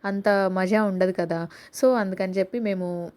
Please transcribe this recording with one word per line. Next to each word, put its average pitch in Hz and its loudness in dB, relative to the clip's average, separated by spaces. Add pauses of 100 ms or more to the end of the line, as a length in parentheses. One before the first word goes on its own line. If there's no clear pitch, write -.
అంత 196 2
మజా 185 2
ఉండదు 185 2
కదా. 165 -4 (260)
So, - 2
అందుకని 190 -2
చెప్పి 190 -2
మేము 180 -4